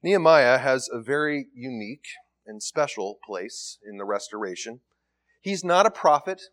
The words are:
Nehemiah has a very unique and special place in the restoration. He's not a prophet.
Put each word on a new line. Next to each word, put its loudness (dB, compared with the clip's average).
Nehemiah 6
has -2
a -8
very -4
unique -12
and -16
special -6
place -12
in -14
the -10
restoration. -8
He's -6
not 6
a 4
prophet. 0